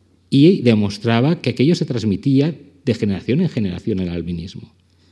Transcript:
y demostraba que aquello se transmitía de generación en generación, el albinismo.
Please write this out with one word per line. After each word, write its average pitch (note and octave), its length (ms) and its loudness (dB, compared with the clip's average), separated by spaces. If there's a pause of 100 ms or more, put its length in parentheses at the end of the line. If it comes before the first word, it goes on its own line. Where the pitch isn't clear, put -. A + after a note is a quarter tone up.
(280)
y D#3 320 6
demostraba A#2 800 0
que - 80 -4
aquello C3 260 2
se D#3+ 120 -4
transmitía C3 680 0 (300)
de A#2 100 0
generación A2 460 -2
en F3+ 80 0
generación, G2 520 -6
el F2 100 -4
albinismo. F2 640 -10 (380)